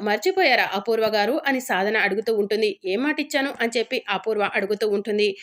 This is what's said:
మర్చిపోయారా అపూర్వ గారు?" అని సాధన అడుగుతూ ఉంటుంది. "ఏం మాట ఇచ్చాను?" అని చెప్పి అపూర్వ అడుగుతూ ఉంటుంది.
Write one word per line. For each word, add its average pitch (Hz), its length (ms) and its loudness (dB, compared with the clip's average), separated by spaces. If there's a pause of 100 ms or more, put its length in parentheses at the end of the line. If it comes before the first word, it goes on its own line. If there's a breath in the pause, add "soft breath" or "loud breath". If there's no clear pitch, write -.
మర్చిపోయారా 240 720 2
అపూర్వ 220 360 0
గారు?" 214 260 2 (100)
అని 262 160 0
సాధన 208 360 0
అడుగుతూ 202 380 0
ఉంటుంది. 208 360 0 (140)
"ఏం 190 180 0
మాట 302 160 0
ఇచ్చాను?" 277 400 -2
అని 233 160 0
చెప్పి - 240 -2 (100)
అపూర్వ 208 340 -2 (100)
అడుగుతూ 208 360 -2
ఉంటుంది. 208 400 0 (140 loud breath)